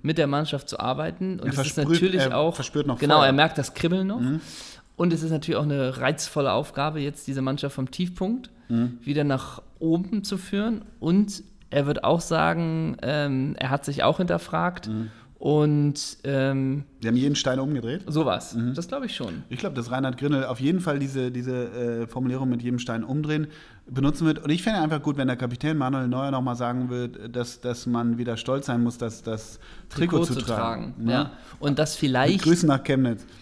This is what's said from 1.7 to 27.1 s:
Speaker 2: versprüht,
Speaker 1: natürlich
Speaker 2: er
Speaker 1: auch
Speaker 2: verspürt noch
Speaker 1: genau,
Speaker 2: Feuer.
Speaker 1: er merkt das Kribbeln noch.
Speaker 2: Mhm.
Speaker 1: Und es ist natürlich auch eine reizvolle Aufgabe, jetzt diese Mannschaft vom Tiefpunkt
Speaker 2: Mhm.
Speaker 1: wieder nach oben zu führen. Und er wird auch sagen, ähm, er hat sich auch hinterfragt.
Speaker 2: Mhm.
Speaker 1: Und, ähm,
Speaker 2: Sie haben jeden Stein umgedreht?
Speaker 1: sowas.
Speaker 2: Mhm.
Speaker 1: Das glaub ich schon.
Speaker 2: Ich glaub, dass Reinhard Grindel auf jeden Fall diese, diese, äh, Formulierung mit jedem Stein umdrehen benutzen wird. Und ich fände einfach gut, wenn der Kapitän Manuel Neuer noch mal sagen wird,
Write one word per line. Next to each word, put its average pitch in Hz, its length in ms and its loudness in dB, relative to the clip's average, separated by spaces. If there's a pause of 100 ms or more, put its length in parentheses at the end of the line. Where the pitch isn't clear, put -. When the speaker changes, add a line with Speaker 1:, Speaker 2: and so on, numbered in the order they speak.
Speaker 2:
versprüht, 147 140 0 (140)
Speaker 1:
natürlich 185 200 4
Speaker 2:
er 131 160 2
Speaker 1:
auch 160 180 2
Speaker 2:
verspürt 143 300 -4
noch 127 140 -2
Speaker 1:
genau, 147 180 6
Speaker 2:
Feuer. 147 80 8
Speaker 1:
er 135 80 6
merkt 147 240 4
das 143 160 -4
Kribbeln 185 340 0
noch. 196 140 -4
Speaker 2:
Mhm. 139 180 0 (560)
Speaker 1:
Und 175 180 2
es 156 100 -2
ist 160 80 0
natürlich 151 260 0
auch 147 60 0
eine 135 360 0
reizvolle 139 540 0
Aufgabe, 147 460 -2
jetzt 143 280 -6
diese 135 140 -4
Mannschaft 139 340 -2
vom 131 160 -4
Tiefpunkt 185 600 -4 (180)
Speaker 2:
Mhm. 120 340 0
Speaker 1:
wieder 143 200 0
nach 135 380 -2 (180)
oben 180 440 0
zu 202 140 -4
führen. 208 460 -2 (160)
Und 196 440 2 (280)
er 143 160 4
wird - 160 0
auch 165 180 4
sagen, 160 800 2
ähm, 143 560 0
er 131 140 0
hat 143 120 0
sich 143 200 -2
auch 135 140 4
hinterfragt. 175 720 -2
Speaker 2:
Mhm. 110 200 -4 (420)
Speaker 1:
Und, 147 720 2
ähm, 135 600 0 (180)
Speaker 2:
Sie 113 60 -2
haben 117 80 4
jeden 139 200 4
Stein 135 240 0
umgedreht? 143 480 -2
Speaker 1:
sowas. 147 480 0
Speaker 2:
Mhm. 120 180 0
Speaker 1:
Das 170 140 -6
glaub 269 180 -6
ich - 100 -8
schon. 110 340 -8
Speaker 2:
Ich 123 100 -8
glaub, 175 160 -4
dass 117 160 -4
Reinhard 131 260 -2
Grindel 139 280 2
auf 120 140 -4
jeden 160 220 2
Fall 151 180 0
diese, 135 320 -2
diese, 123 720 -4
äh, 113 40 -6
Formulierung 131 420 -2
mit 120 120 0
jedem 120 180 -2
Stein 113 240 -4
umdrehen 151 440 -2 (420)
benutzen 143 380 2
wird. 156 120 2
Und - 100 -4
ich 175 140 2
fände 220 180 2
einfach 151 200 0
gut, 147 140 0
wenn 135 120 0
der 123 100 0
Kapitän 127 400 -2
Manuel 131 320 0
Neuer 135 220 0
noch 131 100 0
mal 123 140 -2
sagen 123 340 -2
wird, 123 460 -6